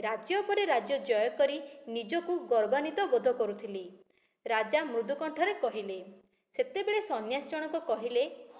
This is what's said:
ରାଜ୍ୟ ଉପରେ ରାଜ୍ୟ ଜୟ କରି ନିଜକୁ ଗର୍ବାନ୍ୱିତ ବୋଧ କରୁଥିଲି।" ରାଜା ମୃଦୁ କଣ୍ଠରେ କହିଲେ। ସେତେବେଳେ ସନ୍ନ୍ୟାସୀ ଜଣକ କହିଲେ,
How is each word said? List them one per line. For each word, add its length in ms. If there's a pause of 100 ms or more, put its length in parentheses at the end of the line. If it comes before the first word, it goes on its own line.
ରାଜ୍ୟ 340
ଉପରେ 300
ରାଜ୍ୟ 340
ଜୟ 300
କରି 280 (300)
ନିଜକୁ 520
ଗର୍ବାନ୍ୱିତ 680
ବୋଧ 260
କରୁଥିଲି।" 520 (600)
ରାଜା 380
ମୃଦୁ 320
କଣ୍ଠରେ 380
କହିଲେ। 460 (560)
ସେତେବେଳେ 460
ସନ୍ନ୍ୟାସୀ 460
ଜଣକ 320
କହିଲେ, 440 (360)